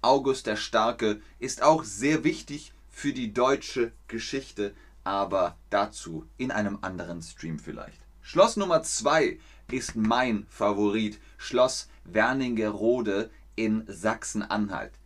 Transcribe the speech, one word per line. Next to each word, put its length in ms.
August 460
der 100
Starke 640
ist 220
auch 240
sehr 400
wichtig 480
für 240
die 200
deutsche 600
Geschichte, 640
aber 520
dazu 560
in 140
einem 300
anderen 400
Stream 380
vielleicht. 400
Schloss 360
Nummer 260
zwei 560
ist 240
mein 540
Favorit, 720
Schloss 500
Wernigerode 1200
in 320
Sachsen-Anhalt. 1040